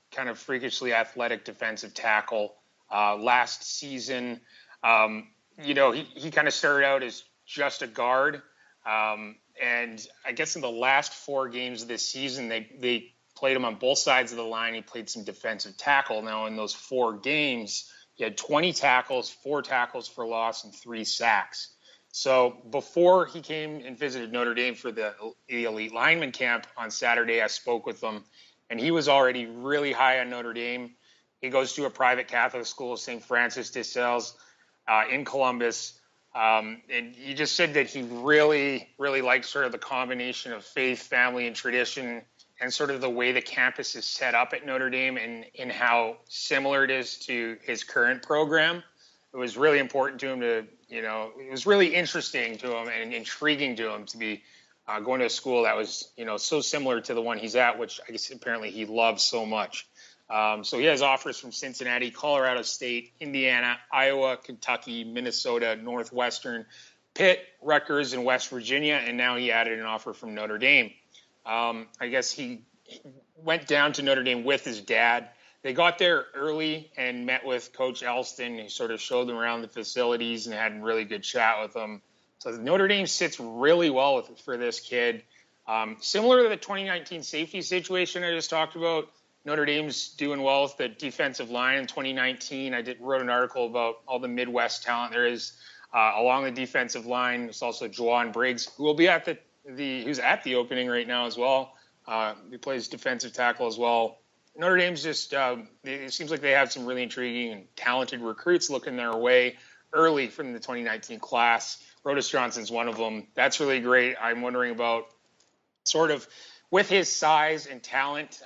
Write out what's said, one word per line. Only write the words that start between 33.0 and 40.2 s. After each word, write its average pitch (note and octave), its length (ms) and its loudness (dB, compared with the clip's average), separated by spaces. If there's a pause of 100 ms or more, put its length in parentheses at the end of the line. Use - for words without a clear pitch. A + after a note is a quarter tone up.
Francis A#2+ 460 0
de B2 140 -6
Sales, A#2+ 520 -2 (520)
uh, A2 220 4
in C3+ 140 -2
Columbus. B2 680 -2 (420)
Um, A2 540 2
and A#2+ 260 -6
he C3+ 180 -12
just D3 220 -2
said E3 200 2
that C#3 120 2
he C3 160 -6
really, C#3 840 4 (100)
really C#3 240 0
liked B2+ 240 2
sort C#3+ 200 -2
of B2 60 -2
the B2 80 -8
combination B2+ 720 -6